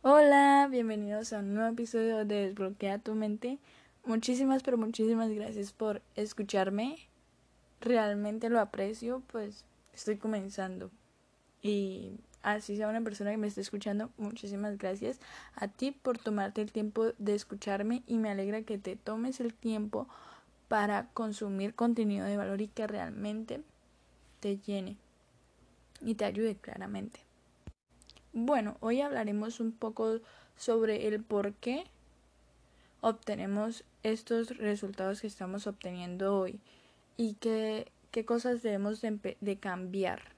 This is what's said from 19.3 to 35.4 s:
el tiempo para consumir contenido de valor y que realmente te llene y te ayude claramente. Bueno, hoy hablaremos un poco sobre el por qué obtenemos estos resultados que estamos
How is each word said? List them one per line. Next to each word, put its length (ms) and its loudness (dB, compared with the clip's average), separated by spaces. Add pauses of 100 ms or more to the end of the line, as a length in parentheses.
el 120 -2
tiempo 540 -2 (600)
para 400 2
consumir 680 -4
contenido 500 2
de 120 0
valor 240 -2
y 80 -4
que 180 -4
realmente 760 -6 (760)
te 180 -2
llene 380 -6 (1040)
y 160 -2
te 80 0
ayude 320 0
claramente. 720 -10 (1120)
Bueno, 420 2
hoy 200 2
hablaremos 580 -2
un 120 -2
poco 480 -2 (360)
sobre 520 2
el 160 0
por 320 0
qué 300 -4 (1160)
obtenemos 840 -2 (200)
estos 540 -2
resultados 640 -2
que 60 -8
estamos 380 -8